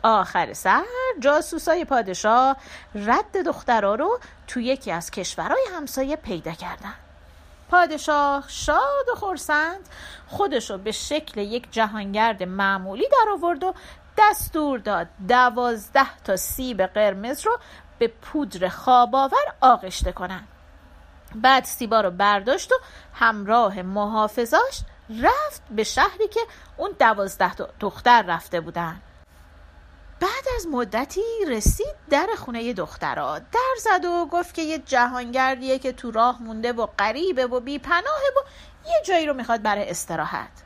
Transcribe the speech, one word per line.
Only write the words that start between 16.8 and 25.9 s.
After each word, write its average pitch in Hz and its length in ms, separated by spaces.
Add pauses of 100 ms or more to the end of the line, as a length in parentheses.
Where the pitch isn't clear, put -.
قرمز 208 640
رو 480 120 (400)
به 233 100
پودر 196 600
خواب‌آور 262 920
آغشته 185 520
کنن. 185 360 (840)
بعد 254 300
سیبا 220 360
رو 190 100
برداشت 202 640
و - 20 (400)
همراه 214 680
محافظاش 220 1000 (400)
رفت 539 500
به 214 140
شهری 392 440